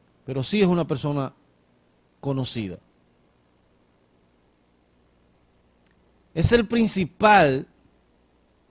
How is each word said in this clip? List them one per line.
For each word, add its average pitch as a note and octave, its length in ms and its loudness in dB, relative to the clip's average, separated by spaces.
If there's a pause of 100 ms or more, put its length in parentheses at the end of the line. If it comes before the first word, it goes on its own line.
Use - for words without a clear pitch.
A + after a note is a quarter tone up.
(260)
Pero C3 160 -6
sí G3+ 180 -2
es F#3+ 60 4
una F3 200 0
persona C#3+ 460 -6 (880)
conocida. B2+ 580 -6 (3500)
Es E3 200 0
el A#3 140 2
principal F#3+ 1000 2 (1040)